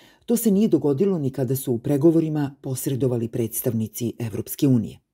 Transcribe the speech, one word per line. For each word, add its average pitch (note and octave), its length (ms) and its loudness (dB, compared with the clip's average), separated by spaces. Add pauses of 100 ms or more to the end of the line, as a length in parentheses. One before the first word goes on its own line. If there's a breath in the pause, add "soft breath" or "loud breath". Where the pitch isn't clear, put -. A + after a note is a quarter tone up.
(260 soft breath)
To A#3+ 120 2
se A3 140 2
nije G3+ 160 4
dogodilo D#3+ 520 2
ni C3+ 100 -2
kada C3 260 -2
su C3 180 -2
u A#2 60 -2
pregovorima D3+ 800 2
posredovali B2 640 -2
predstavnici A2+ 920 -4
Evropske A#2 480 -4
unije. A#2+ 320 0 (140)